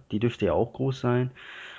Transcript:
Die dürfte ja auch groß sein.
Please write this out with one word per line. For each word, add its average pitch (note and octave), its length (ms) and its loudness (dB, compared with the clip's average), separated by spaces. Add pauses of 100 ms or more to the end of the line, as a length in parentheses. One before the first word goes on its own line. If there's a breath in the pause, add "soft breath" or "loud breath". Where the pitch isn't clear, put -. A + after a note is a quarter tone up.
(120)
Die G#2 80 0
dürfte A2+ 280 2
ja D#2+ 60 4
auch G#2+ 200 2
groß C3 260 -2
sein. B2 320 2 (480 loud breath)